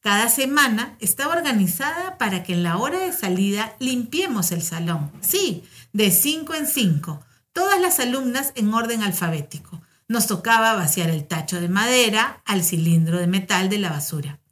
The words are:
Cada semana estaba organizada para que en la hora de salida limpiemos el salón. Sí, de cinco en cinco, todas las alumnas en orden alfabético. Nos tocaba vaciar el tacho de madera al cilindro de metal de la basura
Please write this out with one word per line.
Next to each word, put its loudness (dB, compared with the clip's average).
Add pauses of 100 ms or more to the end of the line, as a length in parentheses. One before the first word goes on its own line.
Cada 2
semana 2
estaba -2
organizada 0
para -2
que -4
en 0
la 0
hora -2
de -2
salida -2
limpiemos -2
el -4
salón. -4
Sí, -2 (300)
de 4
cinco 0
en -4
cinco, 0 (280)
todas 2
las 2
alumnas -2
en 0
orden 0
alfabético. -4 (280)
Nos 0
tocaba 2
vaciar 0
el -2
tacho -4
de -2
madera 2
al 0
cilindro 2
de 0
metal 0
de 0
la -2
basura -6 (120)